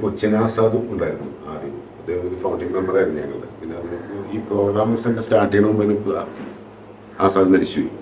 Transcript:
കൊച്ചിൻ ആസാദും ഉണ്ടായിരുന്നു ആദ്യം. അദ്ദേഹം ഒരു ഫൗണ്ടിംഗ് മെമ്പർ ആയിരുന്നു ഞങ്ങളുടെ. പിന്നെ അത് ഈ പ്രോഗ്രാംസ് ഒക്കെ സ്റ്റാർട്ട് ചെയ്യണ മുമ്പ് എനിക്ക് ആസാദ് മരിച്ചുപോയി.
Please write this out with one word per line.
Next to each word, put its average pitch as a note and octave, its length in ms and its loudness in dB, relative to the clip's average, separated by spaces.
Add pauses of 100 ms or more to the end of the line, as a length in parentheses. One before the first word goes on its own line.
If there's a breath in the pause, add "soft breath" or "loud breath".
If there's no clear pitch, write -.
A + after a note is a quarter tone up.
കൊച്ചിൻ G#2+ 380 0
ആസാദും A2+ 420 2 (100)
ഉണ്ടായിരുന്നു E2 360 -4 (240)
ആദ്യം. C#2+ 220 -8 (260)
അദ്ദേഹം F2+ 280 -4
ഒരു F2+ 140 -4
ഫൗണ്ടിംഗ് F2+ 340 -4
മെമ്പർ F#2 220 0
ആയിരുന്നു D2+ 240 2
ഞങ്ങളുടെ. - 260 -8 (120)
പിന്നെ D#2+ 200 -10
അത് F2 140 -8 (400)
ഈ A2 140 -2
പ്രോഗ്രാംസ് G#2 640 2
ഒക്കെ A2 160 0
സ്റ്റാർട്ട് G#2 280 4
ചെയ്യണ G#2+ 160 6
മുമ്പ് G#2+ 160 4
എനിക്ക് G2+ 240 0 (1160)
ആസാദ് F#2+ 280 4
മരിച്ചുപോയി. - 360 0 (100)